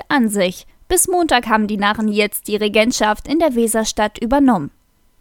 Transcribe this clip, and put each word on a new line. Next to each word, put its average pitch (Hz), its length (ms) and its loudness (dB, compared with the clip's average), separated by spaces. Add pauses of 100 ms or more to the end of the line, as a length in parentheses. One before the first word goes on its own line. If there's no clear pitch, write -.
an 233 220 2
sich. 185 360 -4 (220)
Bis 359 200 0
Montag 330 380 2
haben 214 200 2
die 208 100 -4
Narren 214 320 0
jetzt 208 400 -2
die 208 80 -2
Regentschaft 214 720 0
in 302 100 0
der 311 160 2
Weserstadt 220 640 -2
übernommen. 240 540 0 (500)